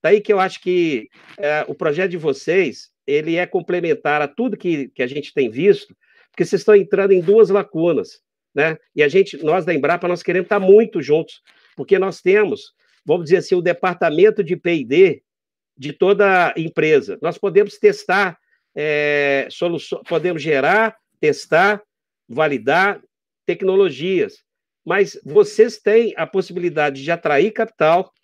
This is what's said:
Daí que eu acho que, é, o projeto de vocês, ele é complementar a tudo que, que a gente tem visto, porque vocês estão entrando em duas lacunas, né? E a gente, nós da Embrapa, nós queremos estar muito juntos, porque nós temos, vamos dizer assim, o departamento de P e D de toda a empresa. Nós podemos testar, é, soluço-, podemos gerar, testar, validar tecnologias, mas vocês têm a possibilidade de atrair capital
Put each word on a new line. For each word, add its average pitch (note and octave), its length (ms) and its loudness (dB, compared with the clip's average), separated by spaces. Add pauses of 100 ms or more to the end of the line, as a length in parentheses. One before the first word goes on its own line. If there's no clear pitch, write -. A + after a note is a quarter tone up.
Daí G3 180 4
que G#3+ 120 -2
eu G3 60 2
acho F#3 220 -2
que, E3 480 -2 (300)
é, D3+ 280 -2
o D3 80 -10
projeto E3+ 360 -2
de F3 80 -8
vocês, D#3 720 -2 (160)
ele D#3 300 -2
é F3 100 -2
complementar E3+ 720 -2
a D3 80 -2
tudo A3+ 280 -6
que, D#3 320 -4
que - 140 -8
a B2 40 -2
gente C#3 260 -10
tem C3+ 160 0
visto, D3+ 480 0 (340)
porque - 140 -4
vocês F3+ 160 -2
estão G#3+ 140 4
entrando G3 380 2
em F#3 80 4
duas G3 300 4
lacunas, E3 720 -2 (340)
né? D#3 220 -2 (180)
E D3+ 80 2
a D3 60 4
gente, E3 340 0
nós D#3 220 -2
da E3+ 80 -4
Embrapa, E3 360 -2
nós F3 140 -4
queremos F#3 240 -2
estar G#3 140 0
muito G3 400 4
juntos, D3 400 -2 (360)
porque E3+ 220 0
nós F#3+ 220 -4
temos, G3 520 0 (320)
vamos E3+ 200 -2
dizer - 140 2
assim, - 160 -2
o F3+ 80 -2
departamento F3 800 0
de E3+ 140 -2
P F3 180 -4
e D3 100 -4
D D3+ 380 2 (560)
de C#3 140 -12
toda F#3+ 560 2
a D3+ 120 -6
empresa. D#3 640 0
Nós D#3 160 -6
podemos G3+ 400 -2
testar, F#3+ 600 0 (360)
é, D3 760 -2
soluço-, E3+ 580 -6
podemos E3 340 -4
gerar, E3+ 540 0 (240)
testar, F#3 640 0 (460)
validar D3 720 -2 (460)
tecnologias, F3+ 1000 -2 (400)
mas F#3 400 -2
vocês G#3 540 2
têm A3 380 2
a - 100 -4
possibilidade D#3 760 -4
de D3 80 -6
atrair E3+ 400 0
capital F3 600 0 (120)